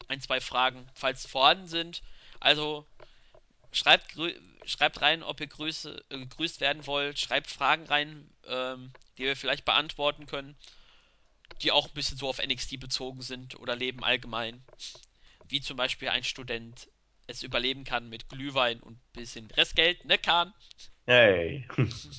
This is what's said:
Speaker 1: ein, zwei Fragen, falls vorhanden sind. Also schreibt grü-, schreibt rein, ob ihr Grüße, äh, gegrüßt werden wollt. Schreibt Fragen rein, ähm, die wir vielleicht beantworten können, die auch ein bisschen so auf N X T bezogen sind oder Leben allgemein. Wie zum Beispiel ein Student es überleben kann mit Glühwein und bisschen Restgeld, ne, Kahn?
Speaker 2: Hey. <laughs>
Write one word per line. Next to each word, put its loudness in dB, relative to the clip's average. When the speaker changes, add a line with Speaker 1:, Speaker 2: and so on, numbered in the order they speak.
Speaker 1:
ein, -4
zwei 0
Fragen, 0
falls -2
vorhanden 6
sind. -6
Also 2
schreibt 4
grü-, -6
schreibt 0
rein, 4
ob -8
ihr -8
Grüße, -8
äh, -8
gegrüßt -6
werden 0
wollt. -2
Schreibt -2
Fragen 0
rein, -2
ähm, -6
die -8
wir 2
vielleicht -2
beantworten 0
können, -8
die 4
auch 4
ein -18
bisschen -4
so -4
auf -4
N -2
X -4
T -8
bezogen -8
sind -12
oder -4
Leben -6
allgemein. -2
Wie -2
zum -8
Beispiel -2
ein 0
Student -8
es -12
überleben -2
kann -4
mit -12
Glühwein 0
und -20
bisschen -12
Restgeld, 4
ne, 4
Kahn? 2
Speaker 2:
Hey. 8
<laughs> 4